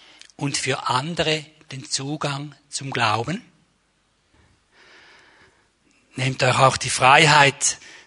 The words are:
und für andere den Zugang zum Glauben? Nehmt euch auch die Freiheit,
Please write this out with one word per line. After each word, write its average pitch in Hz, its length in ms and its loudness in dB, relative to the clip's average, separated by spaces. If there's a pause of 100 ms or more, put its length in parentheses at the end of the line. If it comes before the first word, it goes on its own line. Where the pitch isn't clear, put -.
(360)
und 139 220 -6
für - 320 -4
andere 156 560 -2 (260)
den 131 160 -14
Zugang 143 680 -8 (140)
zum 135 220 -10
Glauben? 120 540 -4 (2750)
Nehmt 131 260 -4
euch 127 160 2
auch 131 180 4
die - 140 -6
Freiheit, 143 880 4 (280)